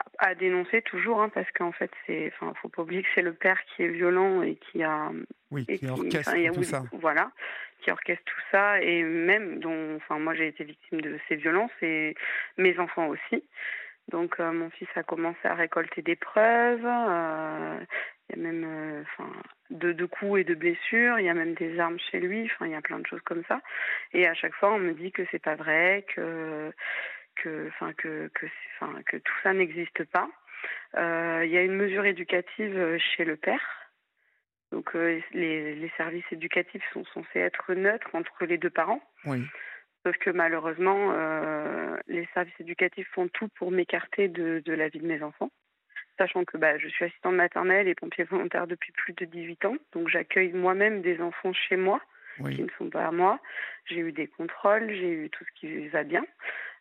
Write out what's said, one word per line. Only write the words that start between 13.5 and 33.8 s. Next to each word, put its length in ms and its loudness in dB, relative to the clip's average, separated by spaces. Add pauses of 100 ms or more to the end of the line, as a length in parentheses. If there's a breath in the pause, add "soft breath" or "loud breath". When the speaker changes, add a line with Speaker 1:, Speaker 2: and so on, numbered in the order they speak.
Speaker 1:
Donc, 320 -2
euh, 100 0
mon 200 -2
fils 260 -12
a 80 -2
commencé 400 -2
à 100 4
récolter 480 0
des 140 0
preuves. 680 4
Euh, 960 0 (520 loud breath)
il 60 -8
y 40 -6
a 20 -4
même, 240 -2
euh, 360 -6
enfin, 280 -10 (400)
de, 220 0
de 140 -2
coups 340 2
et 40 4
de 100 2
blessures. 680 4
Il 60 4
y 20 4
a 60 4
même 200 0
des 240 -2
armes 200 2 (120)
chez 80 -2
lui. 280 -2
Enfin, 200 -4
il 60 -4
y 20 -4
a 60 -6
plein 180 -4
de 80 -6
choses 140 -10
comme 260 -6
ça. 140 0 (540 loud breath)
Et 120 6
à 80 4
chaque 200 -4
fois, 180 6
on 60 4
me 160 0
dit 180 -8
que 180 -4
c'est 120 -2
pas 140 0
vrai, 500 4 (100)
que, 560 -6 (640 loud breath)
que, 320 -6
enfin, 300 -6
que, 340 -6
que 140 -4
c'est, 360 -12
enfin, 120 -6 (100)
que 140 -2
tout 240 -4
ça 100 4
n'existe 520 0
pas. 260 2 (680 loud breath)
Euh, 480 2
il 60 0
y 80 6
a 40 8
une 140 4
mesure 300 2
éducative, 720 0
euh, 200 2
chez 280 2
le 100 0
père. 540 -2 (840)